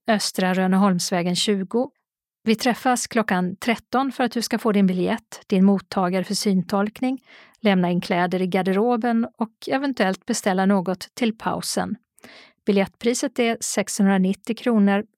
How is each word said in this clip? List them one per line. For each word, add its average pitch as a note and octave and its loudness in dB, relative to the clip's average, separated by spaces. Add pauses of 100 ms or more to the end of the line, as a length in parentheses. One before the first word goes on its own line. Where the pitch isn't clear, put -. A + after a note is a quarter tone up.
Östra F#3+ 0
Rönneholmsvägen F#3 2
tjugo. G#3+ -2 (540)
Vi A3 4
träffas B3 0
klockan F#3 0
tretton B3 -2
för C4 -2
att A#3 -2
du A#3 -2
ska A3+ -4
få A3 0
din G3 4
biljett, F#3 -2
din F#3+ 4
mottagare F#3+ 2
för G3+ -6
syntolkning, G#3 -2 (400)
lämna F#3 2
in F3 0
kläder F3+ 0
i F#3 0
garderoben A3+ 0 (120)
och A3 -6 (140)
eventuellt C4 -2
beställa F#3+ 0
något F#3+ 0
till A3 -2
pausen. - -4 (680)
Biljettpriset G#3+ -2
är A3+ 0
sexhundranittio G3 0
kronor, G#3 2 (140)